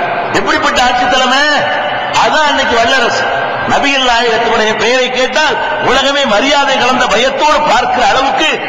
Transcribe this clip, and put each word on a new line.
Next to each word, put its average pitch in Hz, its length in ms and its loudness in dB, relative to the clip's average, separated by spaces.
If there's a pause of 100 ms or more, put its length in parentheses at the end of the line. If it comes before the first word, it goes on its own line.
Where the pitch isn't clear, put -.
(320)
எப்படிப்பட்ட 285 500 0
ஆட்சி 247 240 2
தலைமை? 262 360 2 (720)
அதான் 285 320 2
அன்னைக்கு 277 280 0
வல்லரசு. 240 460 0 (460)
நபிகள் 269 400 0
நாயகத்தினுடைய 226 680 0
பெயரை 247 340 0
கேட்டால் 254 460 0 (280)
உலகமே 269 420 0
மரியாதை 269 500 2
கலந்த 247 300 0
பயத்தோடு 269 560 0
பார்க்கிற 247 440 0
அளவுக்கு 277 420 0 (200)